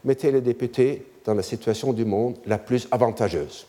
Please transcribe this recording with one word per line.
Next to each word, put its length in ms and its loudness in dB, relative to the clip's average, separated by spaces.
mettaient 260 2
les 120 4
députés 640 0
dans 80 0
la 100 2
situation 520 -2
du 100 0
monde 400 0
la 140 -2
plus 320 -2
avantageuse. 800 0